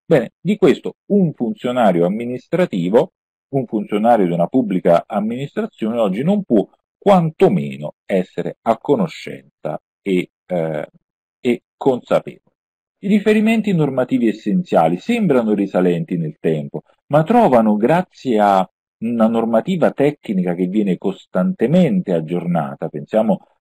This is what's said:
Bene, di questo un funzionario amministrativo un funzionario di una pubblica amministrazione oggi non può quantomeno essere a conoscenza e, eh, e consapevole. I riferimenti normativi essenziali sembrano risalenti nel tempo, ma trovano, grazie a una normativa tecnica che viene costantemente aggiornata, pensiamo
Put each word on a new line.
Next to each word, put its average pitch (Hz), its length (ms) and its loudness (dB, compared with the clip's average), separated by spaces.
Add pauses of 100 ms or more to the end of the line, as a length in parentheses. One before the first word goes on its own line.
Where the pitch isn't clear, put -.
Bene, 131 340 0
di 190 160 -2
questo - 400 0 (120)
un 180 260 2
funzionario 110 720 0
amministrativo 120 1080 -2 (360)
un 135 160 -2
funzionario 107 600 2
di 85 60 0
una 85 160 0
pubblica 92 600 2
amministrazione 120 920 -6
oggi 107 240 0
non 196 200 0
può 107 240 2 (300)
quantomeno 131 1000 0 (100)
essere 92 580 -4
a 113 140 0
conoscenza - 1040 -6 (220)
e, 92 300 -2 (140)
eh, 80 420 -4 (520)
e - 240 -4 (140)
consapevole. - 640 -2 (580)
I 196 80 -8
riferimenti 214 680 2
normativi 131 540 0
essenziali 101 720 0
sembrano 143 560 0
risalenti 92 640 0
nel 78 220 -8
tempo, 78 420 -4 (260)
ma 147 160 2
trovano, 135 520 4
grazie 123 640 0
a 98 280 4 (300)
una 113 300 0
normativa 113 640 0
tecnica 98 640 -2
che 90 100 -2
viene 95 320 -2
costantemente 98 1160 0
aggiornata, 82 760 -4
pensiamo 101 560 -2 (160)